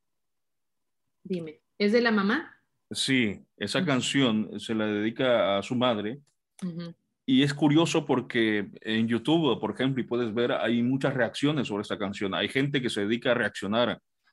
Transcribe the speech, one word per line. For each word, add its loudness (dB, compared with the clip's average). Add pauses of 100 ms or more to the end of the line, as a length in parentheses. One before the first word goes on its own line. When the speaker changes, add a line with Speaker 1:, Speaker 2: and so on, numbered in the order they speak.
(1200)
Speaker 1:
Dime, -8 (180)
¿es 2
de 4
la 2
mamá? 0 (280)
Speaker 2:
Sí, 0 (120)
esa -2
Speaker 1:
Ujú. -2
Speaker 2:
canción 0
se -6
la 0
dedica 2
a -2
su -6
madre, 0 (420)
Speaker 1:
Ujú. -10 (320)
Speaker 2:
Y 4
es 2
curioso 4
porque 0 (140)
en 0
YouTube, 2
por -2
ejemplo, -2
y -10
puedes -2
ver, 0
hay 0
muchas 0
reacciones 0
sobre -4
esta -8
canción. -4
Hay 0
gente -2
que -4
se -4
dedica 0
a 2
reaccionar 0 (340)